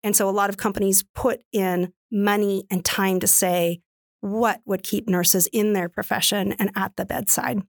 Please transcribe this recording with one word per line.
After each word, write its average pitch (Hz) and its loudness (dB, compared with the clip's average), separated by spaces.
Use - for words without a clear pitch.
And 202 0
so 196 2
a 196 0
lot 202 2
of 196 -6
companies 196 0
put - -2
in 180 0
money 202 0
and 180 -2
time 190 0
to - 0
say, 175 2
what 214 0
would 190 -4
keep 208 -4
nurses 180 2
in 214 2
their 175 0
profession - -2
and - -2
at 196 -4
the 190 -4
bedside. - -2